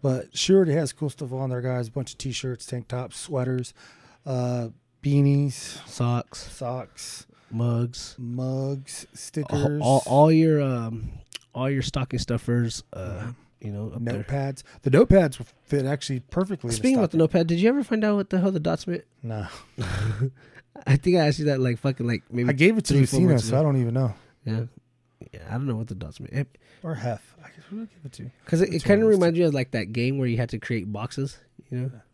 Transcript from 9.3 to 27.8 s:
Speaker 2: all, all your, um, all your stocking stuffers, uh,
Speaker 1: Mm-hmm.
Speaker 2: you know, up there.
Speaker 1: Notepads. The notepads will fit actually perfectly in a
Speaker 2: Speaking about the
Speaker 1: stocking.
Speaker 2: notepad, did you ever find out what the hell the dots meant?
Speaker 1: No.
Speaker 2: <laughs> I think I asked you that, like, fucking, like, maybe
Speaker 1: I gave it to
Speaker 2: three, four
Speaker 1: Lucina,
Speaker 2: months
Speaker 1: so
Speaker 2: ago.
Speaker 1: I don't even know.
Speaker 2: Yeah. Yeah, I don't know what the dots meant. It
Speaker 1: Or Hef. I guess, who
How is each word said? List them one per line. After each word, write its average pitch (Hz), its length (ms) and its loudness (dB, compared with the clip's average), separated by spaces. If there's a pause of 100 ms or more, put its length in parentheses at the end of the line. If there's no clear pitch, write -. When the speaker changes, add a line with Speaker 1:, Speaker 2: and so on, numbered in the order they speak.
Speaker 2:
all, 131 240 6
all 147 260 8
your, 160 280 6
um, 117 500 -4 (440)
all 131 160 -2
your 135 120 0
stocking 127 360 -4
stuffers, 120 640 -2 (100)
uh, 92 280 -8
Speaker 1:
Mm-hmm. 120 100 -8 (300)
Speaker 2:
you 104 120 -8
know, 104 200 -8
up 117 120 -8
there. 117 200 -4
Speaker 1:
Notepads. 139 380 -4 (200)
The 143 80 0
notepads 170 480 6
will 117 80 -10 (160)
fit 139 240 -2
actually 139 340 -4
perfectly 180 480 -4
in 113 60 -2
a - 20 -4
Speaker 2:
Speaking 262 200 2
about 202 160 2
the 165 40 0
Speaker 1:
stocking. - 40 4
Speaker 2:
notepad, 165 260 4
did 170 140 0
you 214 80 6
ever 269 160 2
find 220 200 -2
out 208 120 2
what 196 140 -2
the 185 100 2
hell 196 100 2
the 190 100 -2
dots 165 280 -4
meant? 175 160 -6 (180)
Speaker 1:
No. 107 240 -6 (320)
Speaker 2:
<laughs> 107 80 -6 (1000)
I 135 100 4
think 180 200 2
I 160 100 4
asked 147 120 2
you 147 80 -2
that, 135 140 0
like, 123 180 0
fucking, 131 280 -2
like, 117 160 -2 (100)
maybe 120 160 0
Speaker 1:
I 135 40 2
gave 180 260 4
it - 80 -2
to - 80 2
Speaker 2:
three, 139 120 6
four 135 140 0
Speaker 1:
Lucina, 180 120 6
Speaker 2:
months 117 140 4
Speaker 1:
so 110 40 -2
Speaker 2:
ago. 127 100 4
Speaker 1:
I - 20 4
don't 139 180 2
even 117 140 0
know. 127 200 0 (300)
Speaker 2:
Yeah. 110 200 -4 (680)
Yeah, - 160 -18
I 101 40 -8
don't 131 140 -4
know 120 100 -2
what 113 120 -6
the 101 80 -10
dots 78 240 -14
meant. - 120 -14
It - 260 -6 (240)
Speaker 1:
Or 160 120 -8
Hef. 113 480 -8
I - 60 -20
guess, - 200 -20
who 208 120 -12